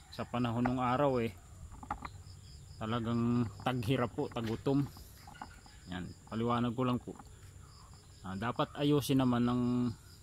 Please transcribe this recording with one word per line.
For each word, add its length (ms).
sa 160
panahon 400
ng 140
araw 420
eh, 80
talagang 640
taghirap 520
po, 160
tagutom. 560
Yan, 160
paliwanag 440
ko 120
lang 160
po. 120
Ah, 160
dapat 400
ayusin 440
naman 240
ng, 180